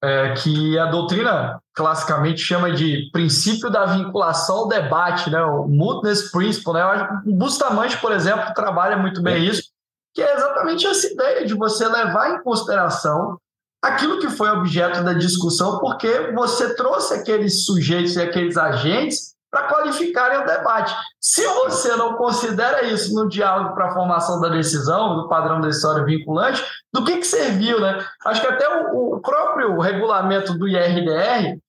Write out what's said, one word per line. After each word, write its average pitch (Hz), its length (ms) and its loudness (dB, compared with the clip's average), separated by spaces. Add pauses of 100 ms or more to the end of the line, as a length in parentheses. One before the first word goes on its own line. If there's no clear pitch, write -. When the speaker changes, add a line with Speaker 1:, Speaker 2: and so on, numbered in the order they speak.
Speaker 1:
é, 135 300 0
que 156 440 0
a 165 80 2
doutrina 170 720 -2 (140)
classicamente 156 680 0
chama 175 320 0
de 147 380 0
princípio 185 600 0
da 196 160 2
vinculação 190 720 0
ao 220 100 0
debate, 175 600 0
né? 160 120 2
O 147 240 0
mootness 190 640 2
principle, 180 440 0
né? 165 80 2
Eu 190 80 2
acho 208 180 0 (160)
que 208 40 -2
o 208 60 2
Bustamante, 240 680 0
por 220 120 0
exemplo, 202 420 0
trabalha 190 420 0
muito 185 240 -2
bem 175 140 2
Speaker 2:
É. 170 40 0 (120)
Speaker 1:
isso, 196 140 -4 (500)
que - 80 -2
é 285 100 2
exatamente 285 540 0
essa 392 220 0
ideia 262 360 0
de 214 100 -2
você 214 340 0
levar 233 480 0
em - 80 -8
consideração 190 920 0 (460)
aquilo 269 380 0
que 302 80 -2
foi 214 220 0
objeto 175 520 0
da 175 120 0
discussão, 180 640 0
porque - 540 -2
você 233 420 0
trouxe - 400 0
aqueles 208 500 0
sujeitos 175 500 2
e 185 60 0
aqueles 175 380 0
agentes 156 760 0 (160)
para - 180 -2
qualificarem 294 680 0
o 277 80 -2
debate. 214 500 0 (240)
Se - 280 0
você - 500 0
não 233 180 0
considera 233 720 0
isso 214 300 -2
no 214 120 2
diálogo 190 480 0
para 180 140 0
a 175 60 -4
formação 175 440 0
da 165 120 0
decisão, 160 680 0
do 160 140 -4
padrão 160 320 0
decisório 151 420 0
vinculante, 160 580 0 (300)
do 262 140 0
que 349 100 2
que 349 100 -4
serviu, 226 540 2
né? 190 260 -2 (200)
Acho 220 160 0
que 262 60 2
até 262 200 2
o, 302 460 0
o 190 80 -8
próprio 262 580 0
regulamento 196 800 0
do 196 100 0
I 190 80 2
R 175 260 2
D 170 80 0
R 190 480 0 (100)